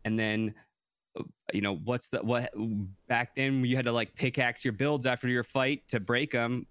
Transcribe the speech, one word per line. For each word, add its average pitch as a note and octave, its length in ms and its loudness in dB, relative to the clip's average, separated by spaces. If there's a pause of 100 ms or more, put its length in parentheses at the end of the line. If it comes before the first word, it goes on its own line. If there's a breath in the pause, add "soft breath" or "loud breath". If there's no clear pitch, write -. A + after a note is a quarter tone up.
and A2 120 0
then, G#2+ 360 0 (640 soft breath)
uh, - 40 -6 (320)
you G2+ 80 0
know, G2 140 0
what's A#2+ 320 -4
the, - 140 -2
what, A#2+ 280 0 (580)
back B2 260 0
then C3+ 300 2
you B2 120 2
had B2+ 100 0
to, A#2 60 2
like, A#2 240 0
pickaxe B2+ 480 0
your B2+ 80 2
builds C3+ 340 0
after B2 220 0
your B2 160 2
fight C3+ 440 0
to A#2+ 120 -2
break A#2+ 340 0
'em. A#2+ 360 0